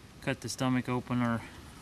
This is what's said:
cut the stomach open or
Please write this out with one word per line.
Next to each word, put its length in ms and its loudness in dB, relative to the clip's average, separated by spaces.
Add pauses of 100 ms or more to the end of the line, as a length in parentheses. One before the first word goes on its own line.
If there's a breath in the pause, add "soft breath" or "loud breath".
(220 loud breath)
cut 180 0
the 80 -4
stomach 400 2
open 340 2
or 180 4 (420 loud breath)